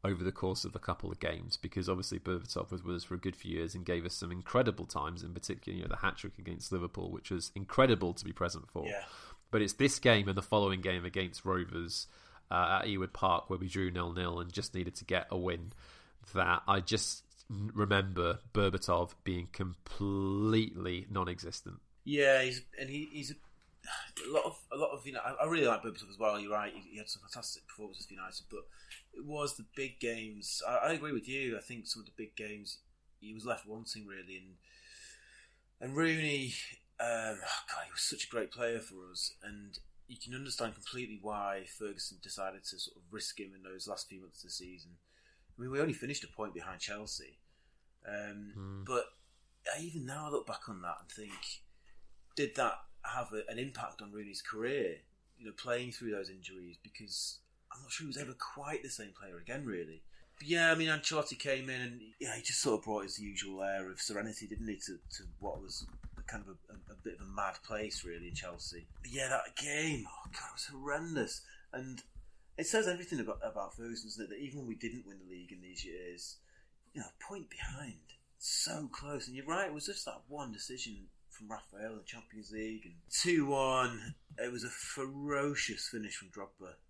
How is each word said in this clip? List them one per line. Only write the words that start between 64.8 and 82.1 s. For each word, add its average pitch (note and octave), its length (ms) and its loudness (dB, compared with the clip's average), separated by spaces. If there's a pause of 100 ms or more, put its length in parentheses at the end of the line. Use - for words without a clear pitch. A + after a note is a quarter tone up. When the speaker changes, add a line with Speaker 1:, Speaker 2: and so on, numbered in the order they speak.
Speaker 2:
to F#2+ 80 -10 (160)
what G2 200 -4
was - 240 -8 (320)
a - 60 -10
kind G#2 240 -8
of G2 40 -14 (200)
a, - 20 -16
a, - 220 -16
a - 80 -18
bit G2+ 120 -6
of - 120 -12
a G2 40 -10
mad G2 240 -2 (120)
place, G#2+ 380 -4
really, E2+ 240 -8
in E2+ 80 -8
Chelsea. F2 500 -8 (160)
But A#2+ 80 -10
yeah, C3+ 180 -2
that - 320 0
game, D3 460 0
oh - 260 -12
God, - 180 -8
it - 40 -16
was - 160 -6
horrendous. C#3+ 720 -2 (300)
And C3 280 -8 (560)
it D#3+ 120 0
says A3 180 6
everything F3 320 0
about, G#2+ 240 -2
about G#2 340 -4
Ferguson, A#2 320 -8
doesn't G#2+ 180 -6
it, - 40 -12
that G#2 80 -8
even C#3 220 -8
when B2 80 -8
we A2+ 80 -6
didn't A2+ 320 -8
win G2 160 -16
the F2+ 100 -18
league F2+ 160 -14
in F#2 100 -14
these F2+ 240 -10
years, F2 520 -10 (580)
you C#3+ 60 -8
know, - 80 -8
a - 160 -16
point G3 260 -10
behind, - 480 -8 (400)
so - 540 -2
close. C#3+ 340 -4
And B2+ 80 -10
you're C3+ 120 -8
right, F3+ 200 2
it D3+ 80 -4
was D3 120 -4
just - 180 -4
that - 240 -8
one C#3 240 -6
decision G#2+ 540 -8 (240)
from G#2+ 200 -16
Raphael G#2+ 420 -8
in G#2+ 60 -10
the G2 60 -16
Champions A2 480 -14